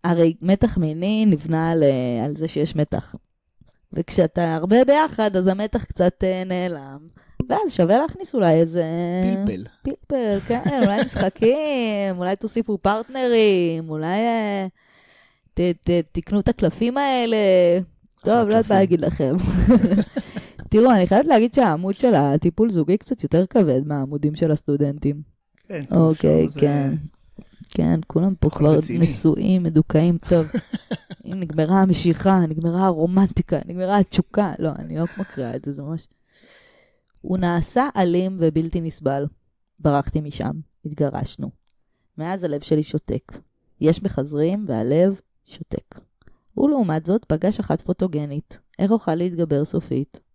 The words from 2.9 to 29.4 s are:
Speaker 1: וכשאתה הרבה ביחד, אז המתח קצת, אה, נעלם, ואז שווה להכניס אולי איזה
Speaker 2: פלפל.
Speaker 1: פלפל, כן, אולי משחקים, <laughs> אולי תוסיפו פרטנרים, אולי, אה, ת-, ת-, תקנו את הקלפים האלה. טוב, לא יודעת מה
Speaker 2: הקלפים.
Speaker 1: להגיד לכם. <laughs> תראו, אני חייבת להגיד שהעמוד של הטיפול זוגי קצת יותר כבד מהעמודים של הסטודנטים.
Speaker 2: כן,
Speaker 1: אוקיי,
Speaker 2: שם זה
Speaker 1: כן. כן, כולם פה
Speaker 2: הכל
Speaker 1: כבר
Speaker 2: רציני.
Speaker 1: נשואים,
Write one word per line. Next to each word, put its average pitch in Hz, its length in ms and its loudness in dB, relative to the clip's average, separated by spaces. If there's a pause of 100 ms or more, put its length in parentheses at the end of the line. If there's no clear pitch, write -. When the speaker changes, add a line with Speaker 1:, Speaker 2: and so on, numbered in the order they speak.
Speaker 1:
וכשאתה 165 640 0
הרבה 196 300 4
ביחד, 262 520 2
אז 185 100 0
המתח 208 380 -4
קצת, - 400 -2
אה, 185 220 -2
נעלם, 170 520 -8 (500)
ואז 403 240 -2
שווה 185 260 4
להכניס 330 360 -4
אולי 175 200 4
איזה 165 300 2 (640)
Speaker 2:
פלפל. 196 180 -6 (180)
Speaker 1:
פלפל, 247 560 -4 (100)
כן, 247 340 -2
אולי 202 220 2
משחקים, 220 1080 -2
<laughs> 175 40 -8
אולי 185 180 -2
תוסיפו 220 420 -6
פרטנרים, 208 1120 0
אולי, 165 300 -4
אה, 214 460 -2 (880)
ת-, - 60 -4
ת-, 175 300 -2 (220)
תקנו 202 280 -2
את - 80 0
הקלפים 233 480 0
האלה. 254 400 0 (880)
טוב, 220 240 2
לא 214 60 2
יודעת 220 160 2
מה 196 60 4
Speaker 2:
הקלפים. - 0 -
Speaker 1:
להגיד 175 240 4
לכם. 151 360 0 (640)
<laughs> - 120 -6 (600)
תראו, 240 200 6
אני 185 140 6
חייבת 247 200 4
להגיד 240 280 4
שהעמוד 190 400 2
של 240 200 2
הטיפול 156 560 2
זוגי 175 280 0
קצת - 240 -8
יותר 170 240 2
כבד 151 400 2
מהעמודים 147 480 -4
של 160 160 0
הסטודנטים. 147 720 -2 (460)
Speaker 2:
כן, 156 220 -10
Speaker 1:
אוקיי, 160 520 4
Speaker 2:
שם 160 60 0
זה 147 120 -10
Speaker 1:
כן. 143 340 2 (800)
כן, 165 320 0
כולם 185 340 0
פה - 80 2
Speaker 2:
הכל - 100 -4
Speaker 1:
כבר 156 160 4
Speaker 2:
רציני. 165 300 0
Speaker 1:
נשואים, 170 580 0